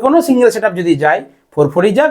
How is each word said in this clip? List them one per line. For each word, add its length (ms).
কোনো 120
সিঙ্গেল 260
সেটআপ 260
যদি 120
যায়, 160
ফোর 200
ফোরই 260
যাক 120